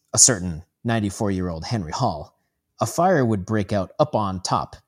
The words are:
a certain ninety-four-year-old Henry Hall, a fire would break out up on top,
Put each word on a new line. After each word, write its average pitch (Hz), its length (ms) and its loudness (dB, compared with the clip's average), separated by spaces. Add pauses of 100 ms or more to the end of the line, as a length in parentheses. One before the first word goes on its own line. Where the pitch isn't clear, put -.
(140)
a - 60 -2
certain 90 440 2 (200)
ninety-four-year-old 98 800 -2
Henry 95 260 -4
Hall, 92 460 -4 (420)
a - 60 -2
fire 170 400 2
would 104 200 0
break 107 280 -2
out 95 260 -2
up 147 160 2
on 95 260 -2
top, - 340 -4 (120)